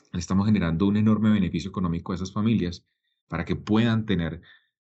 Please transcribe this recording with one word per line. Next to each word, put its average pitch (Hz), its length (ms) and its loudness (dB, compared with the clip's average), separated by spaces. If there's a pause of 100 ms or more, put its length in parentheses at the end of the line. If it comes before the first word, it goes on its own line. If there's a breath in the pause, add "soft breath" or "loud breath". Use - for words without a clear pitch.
(120)
le 90 60 -6
estamos 95 280 0
generando 87 400 2
un 101 100 2
enorme 107 340 4
beneficio 90 400 0
económico 85 420 -4
a 90 40 -4
esas 92 160 -8
familias 101 540 -2 (420)
para 85 160 -6
que 90 120 -2
puedan 113 480 2
tener 82 360 -4 (480 soft breath)